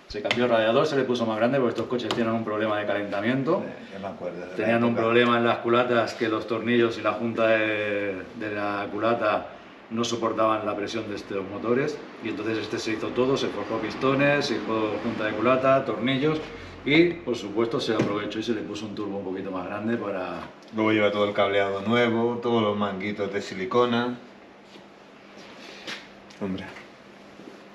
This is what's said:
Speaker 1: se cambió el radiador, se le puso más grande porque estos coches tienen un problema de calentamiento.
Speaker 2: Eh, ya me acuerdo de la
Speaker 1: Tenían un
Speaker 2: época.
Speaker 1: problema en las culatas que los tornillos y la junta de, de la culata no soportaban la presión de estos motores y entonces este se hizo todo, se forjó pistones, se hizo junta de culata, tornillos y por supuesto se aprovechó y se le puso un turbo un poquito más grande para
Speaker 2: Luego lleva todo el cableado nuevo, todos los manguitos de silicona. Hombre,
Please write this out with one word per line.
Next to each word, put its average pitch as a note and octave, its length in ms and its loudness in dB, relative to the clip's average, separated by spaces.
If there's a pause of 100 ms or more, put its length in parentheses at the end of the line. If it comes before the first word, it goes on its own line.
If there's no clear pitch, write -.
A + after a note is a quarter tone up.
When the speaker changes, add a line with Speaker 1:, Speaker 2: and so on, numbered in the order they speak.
Speaker 1:
se G#2 140 -8
cambió A#2+ 240 2
el B2 40 2
radiador, A#2 360 6
se C#3+ 100 0
le C3 80 4
puso A#2+ 220 0
más A2 100 0
grande B2 220 4
porque A#2+ 120 2
estos A2+ 160 -2
coches A2+ 220 -2
tienen A2+ 240 0
un A2+ 120 0
problema G#2+ 360 0
de G#2 60 -4
calentamiento. G#2+ 760 0
Speaker 2:
Eh, - 280 -12
ya G2 80 -10
me G2 80 -8
acuerdo F2+ 320 -8
de F2+ 60 -10
la - 80 -12
Speaker 1:
Tenían A2+ 280 2
un A#2 80 4
Speaker 2:
época. A#2 120 0
Speaker 1:
problema A#2 360 6
en A#2 60 2
las A2+ 140 2
culatas A#2 560 2
que A2+ 140 -2
los G#2+ 200 -2
tornillos A#2 500 2
y G#2 40 -8
la G#2+ 100 2
junta A2+ 340 0
de, G#2 760 0 (140)
de G#2+ 160 -6
la G2+ 380 -4
culata G#2+ 580 0 (420)
no A#2 140 -2
soportaban A2 600 0
la G#2 120 -2
presión G2+ 320 -4
de G2+ 80 -6
estos G2 340 -6
motores B2 480 0 (260)
y A2 40 -6
entonces G#2+ 300 -4
este G#2 200 -6
se A2 140 -4
hizo G#2+ 160 -4
todo, B2+ 280 2
se A2+ 120 -2
forjó G#2 300 -4
pistones, C3+ 680 2
se A#2 80 -2
hizo G#2+ 480 -2
junta A2 220 -4
de G#2+ 80 -2
culata, B2+ 520 4
tornillos C3 560 0 (440)
y D#3+ 240 6
por B2 280 -4
supuesto A2 440 -2
se A2+ 140 0
aprovechó G#2 440 -2
y A2 40 -2
se A#2 100 -2
le G#2 100 -4
puso G2+ 240 -8
un G2+ 80 -10
turbo G2 240 -6
un G2 60 -6
poquito F#2+ 260 -6
más F2+ 160 -6
grande G#2+ 300 -2
para F#2 440 -6 (360)
Speaker 2:
Luego A2 160 4
lleva G#2 180 6
todo G#2 160 2
el G#2 80 0
cableado G2 460 2
nuevo, A#2 600 2
todos A#2 220 2
los G#2 140 2
manguitos G2+ 560 -2
de G2+ 100 -2
silicona. A#2+ 760 0 (2250)
Hombre, F#2+ 240 -4 (1120)